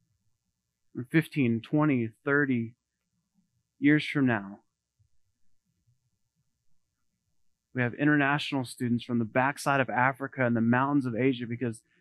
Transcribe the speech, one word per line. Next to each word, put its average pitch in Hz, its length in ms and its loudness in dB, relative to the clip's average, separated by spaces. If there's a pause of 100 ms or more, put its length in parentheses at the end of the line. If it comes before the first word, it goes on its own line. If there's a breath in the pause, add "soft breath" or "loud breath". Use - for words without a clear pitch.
(960)
In 127 100 -8
fifteen, 131 560 0
twenty, 143 480 0 (140)
thirty 135 520 0 (1040)
years 147 260 4
from 139 220 0
now, 101 320 -2 (3250)
we 127 80 -2
have 120 140 -2
international 143 680 0
students 120 380 -2
from 120 140 -2
the 113 80 0
backside 135 540 0
of 127 100 0
Africa 131 560 -2
and 117 100 2
the 113 60 2
mountains 131 460 2
of 117 80 -4
Asia 123 340 0
because 117 320 -6 (200)